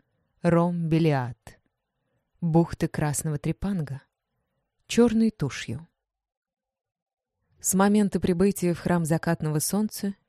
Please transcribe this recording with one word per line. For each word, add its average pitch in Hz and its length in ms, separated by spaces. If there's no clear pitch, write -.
Ром-Белиад. 165 960
Бухты 165 460
Красного 151 500
Трепанга. 160 640
Чёрной 226 420
тушью. - 580
С - 160
момента 202 440
прибытия 180 540
в 160 60
храм 175 260
Закатного 156 540
Солнца 202 560